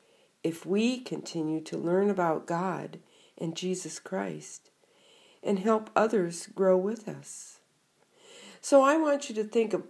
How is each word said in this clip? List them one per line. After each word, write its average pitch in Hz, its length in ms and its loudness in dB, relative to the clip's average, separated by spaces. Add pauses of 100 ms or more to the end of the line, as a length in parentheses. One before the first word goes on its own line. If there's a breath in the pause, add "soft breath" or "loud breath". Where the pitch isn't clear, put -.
(440 soft breath)
if 165 220 -4
we 226 340 0
continue 156 600 -4
to 160 160 -8
learn 185 320 2
about 170 360 0
God 170 520 -4 (400 soft breath)
and 165 180 -6
Jesus 180 420 -6
Christ 190 720 -10 (720 soft breath)
and 202 160 0
help 220 380 0
others 202 580 2
grow 185 220 4
with 208 320 -2
us. - 500 -16 (1000 loud breath)
So 277 220 8
I 285 140 6
want 285 320 0
you 233 80 -10
to 214 80 -2
think 220 280 0
of - 180 -4